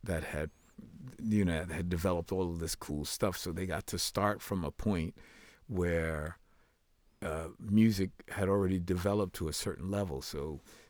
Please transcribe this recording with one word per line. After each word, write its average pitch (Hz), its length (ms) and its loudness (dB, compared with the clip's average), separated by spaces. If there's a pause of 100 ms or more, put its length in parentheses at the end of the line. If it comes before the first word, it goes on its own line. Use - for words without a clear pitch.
that 82 200 -2
had, 76 260 -4 (720)
you 107 240 4
know, 82 260 2
had 82 180 -2
developed 87 420 0
all 92 180 2
of 85 100 -4
this 82 160 -4
cool 73 300 -4
stuff. - 320 0
So - 140 -6
they 90 140 -4
got 90 220 -4
to - 100 -4
start 104 440 0
from 95 240 -2
a 71 60 -2
point 90 440 0 (520)
where, 82 720 0 (840)
uh, 80 260 -4 (120)
music 104 500 6 (200)
had 98 200 0
already 95 300 4
developed 92 560 2
to 82 120 -4
a 78 60 -2
certain 90 360 -4
level. 95 320 -2
So 73 400 -6 (280)